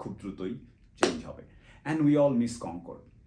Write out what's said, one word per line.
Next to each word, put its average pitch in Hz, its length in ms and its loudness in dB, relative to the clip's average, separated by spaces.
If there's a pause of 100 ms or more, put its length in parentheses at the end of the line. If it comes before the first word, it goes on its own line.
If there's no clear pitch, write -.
খুব 101 180 -8
দ্রুতই 95 340 -6 (440)
চেঞ্জ 233 200 0 (100)
হবে। - 140 -14 (460)
And 156 180 0
we 147 140 8
all 143 220 6
miss 117 120 -2 (120)
Concorde। - 380 -12 (220)